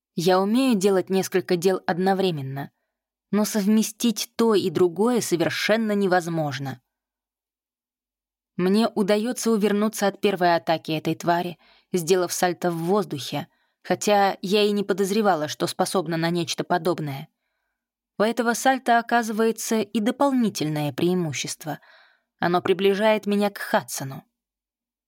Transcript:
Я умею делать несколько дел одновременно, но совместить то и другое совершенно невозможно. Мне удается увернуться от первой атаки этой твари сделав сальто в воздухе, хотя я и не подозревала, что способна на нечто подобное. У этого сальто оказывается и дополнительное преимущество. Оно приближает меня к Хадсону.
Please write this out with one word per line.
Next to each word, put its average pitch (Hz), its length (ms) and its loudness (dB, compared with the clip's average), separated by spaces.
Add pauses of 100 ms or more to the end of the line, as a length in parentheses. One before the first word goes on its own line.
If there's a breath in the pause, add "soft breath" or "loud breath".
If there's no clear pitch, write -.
(160)
Я 185 240 4
умею 233 360 2
делать 185 360 2
несколько 185 460 0
дел 185 280 2
одновременно, 165 840 -2 (580)
но 208 160 2
совместить 214 880 0
то 226 200 4
и 180 160 0
другое 185 500 2
совершенно 202 720 0
невозможно. 165 880 -2 (1800)
Мне 196 300 2
удается 214 640 0
увернуться 208 560 0
от - 140 -4
первой 180 340 2
атаки 160 380 -2
этой 156 200 -2
твари 175 460 -2 (380 soft breath)
сделав 175 340 0
сальто 175 400 -2
в 165 60 -4
воздухе, 165 680 -4 (360)
хотя 196 580 2
я 208 220 0
и 208 80 2
не 202 120 -2
подозревала, 190 640 0
что 165 200 -4
способна 175 500 -2
на 165 120 0
нечто 170 340 -4
подобное. 160 640 -4 (920)
У 202 60 2
этого 233 300 0
сальто 254 440 2
оказывается 226 840 0
и - 180 -4
дополнительное 208 920 0
преимущество. 165 840 -4 (600 soft breath)
Оно 175 220 0
приближает 196 640 2
меня 202 240 0
к 202 80 -12
Хадсону. - 640 -6 (840)